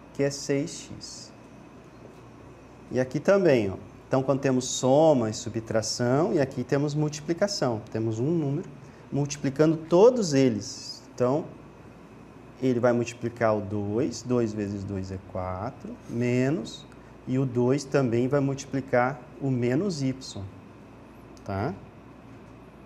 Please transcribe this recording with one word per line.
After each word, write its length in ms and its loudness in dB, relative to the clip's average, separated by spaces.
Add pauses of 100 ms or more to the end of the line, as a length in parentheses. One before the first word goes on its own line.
(140)
que 80 -2
é 80 2
seis 580 -4
x. 440 -14 (1600)
E 80 -2
aqui 220 -2
também, 500 4
ó. 60 -6 (320)
Então, 140 2
quando 180 0
temos 260 2
soma 640 4
e 60 -4
subtração, 1000 0
e 80 2
aqui 240 -2
temos 300 0
multiplicação. 960 -2
Temos 280 -2
um 120 0
número 380 -2 (440)
multiplicando 640 2
todos 560 4
eles. 680 0 (100)
Então, 320 0 (1160)
ele 160 2
vai 140 4
multiplicar 640 0
o 40 -2
dois, 600 -4
dois 300 0
vezes 320 -4
dois 260 -6
é 80 -8 (140)
quatro, 640 -8 (140)
menos, 760 0 (400)
e 120 -2
o 60 2
dois 400 0
também 440 2
vai 100 2
multiplicar 800 0 (220)
o 100 -2
menos 520 0
y, 120 -2 (1300)
tá? 300 -4 (1120)